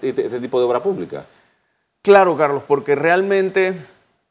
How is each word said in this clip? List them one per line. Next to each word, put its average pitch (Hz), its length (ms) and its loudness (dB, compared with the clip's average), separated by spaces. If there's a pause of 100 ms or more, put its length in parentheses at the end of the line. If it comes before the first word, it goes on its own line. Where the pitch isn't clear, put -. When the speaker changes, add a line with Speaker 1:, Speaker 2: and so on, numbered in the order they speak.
Speaker 1:
este, 131 240 -4
este 120 160 -8
tipo 127 180 -4
de 123 60 2
obra 123 180 -2
pública. 85 420 -6 (760)
Speaker 2:
Claro, 190 360 4
Carlos, 143 280 0
porque 139 300 0
realmente, 190 840 0 (500)